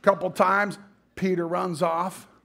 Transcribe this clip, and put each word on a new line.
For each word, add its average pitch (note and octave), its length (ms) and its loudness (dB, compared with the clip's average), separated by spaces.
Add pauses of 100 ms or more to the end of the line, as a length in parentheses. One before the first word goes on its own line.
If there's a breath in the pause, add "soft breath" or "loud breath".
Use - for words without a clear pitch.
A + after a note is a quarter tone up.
Couple F#3 300 2
times, G3 480 2 (380)
Peter F3+ 300 0
runs F3+ 360 -4
off. E3+ 440 -4 (180)